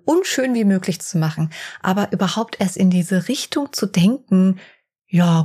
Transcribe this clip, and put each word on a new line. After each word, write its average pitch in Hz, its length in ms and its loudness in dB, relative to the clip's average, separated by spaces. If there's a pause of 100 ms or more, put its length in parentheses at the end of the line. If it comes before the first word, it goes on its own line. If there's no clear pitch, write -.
unschön 277 500 0
wie 226 100 0
möglich 190 360 0
zu - 180 -4
machen, 160 320 -2 (320)
aber 202 300 -2
überhaupt 208 480 -4
erst 190 160 -2
in 185 140 4
diese 180 360 0
Richtung 285 460 -4
zu - 140 -4
denken, 190 760 2 (480)
ja 170 360 2